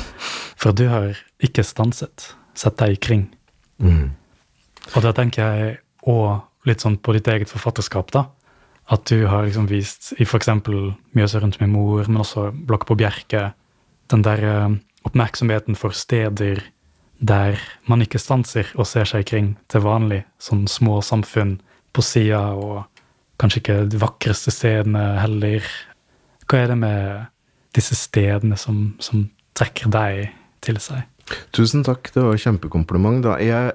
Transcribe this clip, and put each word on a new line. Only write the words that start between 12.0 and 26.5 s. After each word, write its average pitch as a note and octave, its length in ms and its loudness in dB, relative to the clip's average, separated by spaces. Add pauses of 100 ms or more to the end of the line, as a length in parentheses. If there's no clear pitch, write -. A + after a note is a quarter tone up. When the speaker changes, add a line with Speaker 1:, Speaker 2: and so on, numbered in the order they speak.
Speaker 1:
men A2 160 2
også G#2 300 -4
Blokk C3 340 -2
på A2 100 4
Bjerke, G#2 520 0 (600)
den A2 140 6
der, G#2+ 180 2
eh, G#2 340 2 (260)
oppmerksomheten A2 720 0
for G#2 160 -4
steder G#2 680 -2 (640)
der G2+ 340 2 (280)
man A#2 180 2
ikke G#2+ 180 -2
stanser A#2+ 520 -2
og G#2+ 140 -2
ser A2 200 0
seg G2+ 200 0
kring G#2 280 0 (120)
til G#2+ 160 2
vanlig, G#2 420 2 (120)
sånn G2+ 320 -2
små G#2 340 2
samfunn G2+ 560 -2 (380)
på B2 80 4
sida, G#2+ 460 2
og G2+ 340 -6 (560)
kanskje A2 220 2
ikke G#2 240 0
de G#2+ 120 -2
vakreste - 540 -2
stedene G#2+ 540 0 (100)
heller. G#2 480 0 (760)
Hva - 180 0